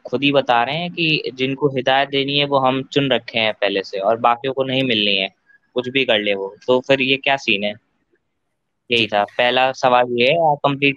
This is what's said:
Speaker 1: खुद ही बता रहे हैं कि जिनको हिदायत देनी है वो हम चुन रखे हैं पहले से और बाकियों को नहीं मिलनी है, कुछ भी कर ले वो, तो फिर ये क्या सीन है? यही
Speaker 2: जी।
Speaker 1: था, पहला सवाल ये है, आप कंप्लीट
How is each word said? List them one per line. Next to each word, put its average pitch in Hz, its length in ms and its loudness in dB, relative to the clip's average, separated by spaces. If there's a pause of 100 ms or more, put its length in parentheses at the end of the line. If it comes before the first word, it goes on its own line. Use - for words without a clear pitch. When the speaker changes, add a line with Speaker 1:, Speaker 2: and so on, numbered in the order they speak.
Speaker 1:
खुद 131 160 -4
ही 143 80 2
बता 127 320 2
रहे 135 120 -2
हैं 175 160 -6
कि 160 420 -2
जिनको 131 340 -2
हिदायत 135 420 0
देनी 139 280 -2
है 143 80 2
वो 139 140 0
हम 131 240 0
चुन 139 280 -2
रखे 117 280 -2
हैं 110 140 0
पहले 98 300 -2
से - 160 -10
और 107 180 0
बाकियों 120 360 0
को 135 100 -4
नहीं 131 200 -2
मिलनी 104 320 0
है, 95 140 -2 (440)
कुछ 123 160 -4
भी 131 160 0
कर 113 140 2
ले 104 160 -2
वो, 98 200 -8 (120)
तो 127 120 4
फिर 135 220 0
ये 135 160 0
क्या 139 200 0
सीन 104 260 -2
है? 104 100 -4 (1160)
यही 117 100 4
Speaker 2:
जी। 107 60 0
Speaker 1:
था, 104 160 2
पहला 127 480 0
सवाल 123 380 2
ये 120 220 2
है, 160 200 2
आप 143 120 0
कंप्लीट 139 340 0